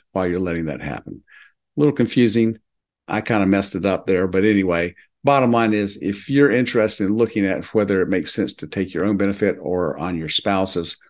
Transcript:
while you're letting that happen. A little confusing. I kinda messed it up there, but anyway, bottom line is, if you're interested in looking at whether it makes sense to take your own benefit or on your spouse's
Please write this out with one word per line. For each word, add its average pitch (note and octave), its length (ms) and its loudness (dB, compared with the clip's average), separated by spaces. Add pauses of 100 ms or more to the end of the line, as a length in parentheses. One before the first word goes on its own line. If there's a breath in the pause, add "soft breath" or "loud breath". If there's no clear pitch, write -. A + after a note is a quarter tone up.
(120)
while F#2 160 -2
you're F2 100 -2
letting E2+ 280 -4
that D2 140 -6
happen. - 440 -10 (520 soft breath)
A D3 40 0
little D3 120 4
confusing. A2+ 640 2 (520)
I G#2+ 120 -4
kinda G#2+ 260 2
messed G2 280 2
it F2+ 100 -4
up F#2+ 220 -2
there, F#2 220 2
but F#2+ 160 0
anyway, F2+ 500 2 (300 soft breath)
bottom C3+ 260 4
line A2+ 240 2
is, G2+ 260 -2
if G2+ 300 -4
you're C#3 220 4
interested A2 560 0
in G#2 80 2
looking A2+ 280 0
at F#2+ 200 -2 (100)
whether G2+ 260 2
it E2 80 0
makes F#2 240 0
sense - 220 -2
to - 140 -12
take F#2 260 -4
your E2+ 100 -2
own G#2 120 0
benefit G2 440 0
or F2 380 -2
on F2 180 -6
your D#2+ 120 -6
spouse's F#2+ 680 -2 (140)